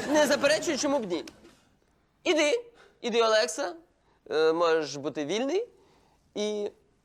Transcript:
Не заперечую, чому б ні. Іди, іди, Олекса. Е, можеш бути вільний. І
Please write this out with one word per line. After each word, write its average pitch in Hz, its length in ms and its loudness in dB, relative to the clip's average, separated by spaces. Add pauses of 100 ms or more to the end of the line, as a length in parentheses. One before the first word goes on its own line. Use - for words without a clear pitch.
Не 302 180 4
заперечую, 285 500 0
чому 277 220 0
б 220 120 -4
ні. 156 140 -6 (1000)
Іди, 320 400 2 (380)
іди, 226 220 0
Олекса. 233 520 0 (560)
Е, 160 220 4
можеш 160 420 2
бути 143 300 -6
вільний. 277 420 -2 (680)
І 208 360 -4 (340)